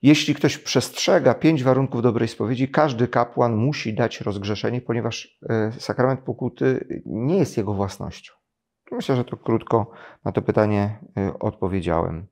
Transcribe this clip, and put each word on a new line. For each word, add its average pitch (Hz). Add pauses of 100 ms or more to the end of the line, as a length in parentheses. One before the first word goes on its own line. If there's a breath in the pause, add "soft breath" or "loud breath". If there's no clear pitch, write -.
Jeśli 143
ktoś -
przestrzega -
pięć 151
warunków 131
dobrej 113
spowiedzi, 120
każdy 131
kapłan 120
musi 110
dać 113
rozgrzeszenie, 104
ponieważ, - (100)
e, 110
sakrament 127
pokuty -
nie 123
jest 175
jego 104
własnością. 95 (580)
Myślę, 233
że 123
to -
krótko 113 (340 loud breath)
na 101
to -
pytanie, 107 (180)
e, 98
odpowiedziałem. 87